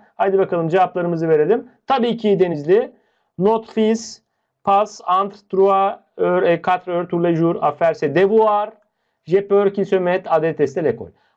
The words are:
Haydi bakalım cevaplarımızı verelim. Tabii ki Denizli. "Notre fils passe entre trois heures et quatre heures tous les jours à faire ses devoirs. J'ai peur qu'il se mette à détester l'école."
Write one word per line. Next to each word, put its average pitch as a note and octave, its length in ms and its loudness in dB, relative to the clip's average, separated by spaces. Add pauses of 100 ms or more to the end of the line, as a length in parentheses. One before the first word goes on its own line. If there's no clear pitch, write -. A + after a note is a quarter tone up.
(160)
Haydi G3 220 0
bakalım F3 300 0
cevaplarımızı F3 640 0
verelim. D#3+ 380 2 (200)
Tabii A3+ 300 0
ki G3+ 220 0
Denizli. F3 520 0 (460)
"Notre A3 360 -2
fils A3+ 460 -2 (440)
passe G3+ 400 0 (180)
entre G3+ 160 -8 (120)
trois G3 500 2 (180)
heures F3+ 320 0
et E3+ 160 0
quatre F3+ 260 -2
heures F3 160 -4
tous F3 160 -2
les E3+ 120 2
jours E3 280 0
à D3 80 0
faire D#3+ 240 -2
ses D3 200 -4
devoirs. G#3 560 2 (540)
J'ai G3 220 -2
peur G3+ 260 2
qu'il G3 120 -4
se G3+ 100 0
mette F#3 320 -2
à E3 120 0
détester D#3 420 -2
l'école." A#2 300 -4 (260)